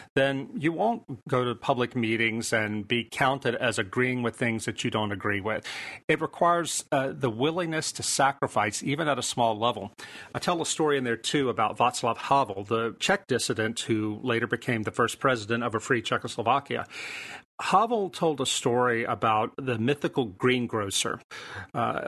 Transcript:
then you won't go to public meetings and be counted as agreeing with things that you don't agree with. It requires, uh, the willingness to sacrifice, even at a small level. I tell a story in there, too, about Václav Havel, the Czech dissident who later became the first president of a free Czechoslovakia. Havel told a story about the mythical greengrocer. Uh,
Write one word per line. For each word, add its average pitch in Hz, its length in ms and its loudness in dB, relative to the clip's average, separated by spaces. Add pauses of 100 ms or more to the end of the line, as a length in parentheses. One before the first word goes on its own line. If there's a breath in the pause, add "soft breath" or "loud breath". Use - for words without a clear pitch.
(140 loud breath)
then 135 400 2
you 143 160 0
won't 202 320 0 (240)
go 127 160 2
to 120 120 0
public 123 420 0
meetings 113 560 0
and 107 340 0
be 120 160 0
counted 131 520 0
as 120 240 0
agreeing 123 440 0
with 117 140 -2
things 113 300 0
that - 180 -6
you 120 60 0
don't 107 200 0
agree 101 300 -2
with. 104 240 -4 (420 loud breath)
It 156 140 2
requires, 170 720 2
uh, 135 220 0
the 131 160 0
willingness 160 640 -2
to - 100 -8
sacrifice, 131 800 0
even 143 260 -2
at 131 100 2
a 123 40 -4
small 117 360 0
level. 113 360 -2 (400 loud breath)
I 131 40 -2
tell 175 220 0
a 147 60 -2
story 147 320 2
in 127 60 -2
there, 117 120 0
too, 135 320 0
about 110 300 0
Václav 120 400 2
Havel, 104 460 2
the 113 340 0
Czech - 280 2
dissident 113 540 0
who 107 420 -2
later 117 240 0
became 117 360 -2
the 104 80 -2
first - 300 0
president 117 440 0
of 113 100 -2
a 107 60 0
free 120 220 0
Czechoslovakia. 120 840 -2 (760 loud breath)
Havel 208 500 2
told 156 300 0
a 131 60 2
story 120 580 2
about 113 520 2
the 127 220 -2
mythical 135 460 0
greengrocer. 113 960 0 (520 loud breath)
Uh, 117 360 0